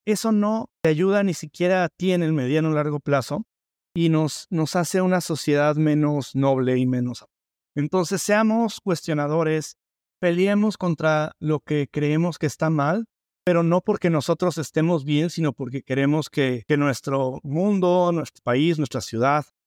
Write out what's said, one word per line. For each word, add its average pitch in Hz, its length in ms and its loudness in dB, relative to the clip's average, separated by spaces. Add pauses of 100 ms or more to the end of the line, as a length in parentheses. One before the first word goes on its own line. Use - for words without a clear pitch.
Eso 214 260 0
no 214 400 0 (100)
te 160 80 2
ayuda 190 320 2
ni 190 140 0
siquiera 180 480 0
a 165 60 -2
ti 185 240 -2
en 180 100 2
el 160 100 0
mediano 151 360 0
o 156 40 0
largo 147 260 -2
plazo 143 460 -2 (500)
y 165 140 2
nos, 156 400 0
nos 160 260 -2
hace 180 260 0
una 185 200 2
sociedad 147 540 0
menos 151 600 0
noble 131 420 2
y 127 100 2
menos... 123 380 -4 (500)
Entonces, 170 460 -2
seamos 220 600 0
cuestionadores, 156 960 -2 (420)
peleemos 202 580 2
contra 156 600 -2
lo 151 200 -2
que 147 320 -2
creemos 151 480 0
que 156 80 -2
está 160 220 -2
mal, 160 360 0 (400)
pero 170 160 4
no 170 200 2
porque 208 280 0
nosotros 165 480 0
estemos 156 480 0
bien, 151 240 0
sino 156 240 -2
porque 127 300 -8
queremos 139 480 0
que, 127 360 0
que 151 100 2
nuestro 139 640 -2
mundo, 180 680 2
nuestro 160 320 -6
país, 151 360 2
nuestra 135 220 -4
ciudad, 139 440 0 (220)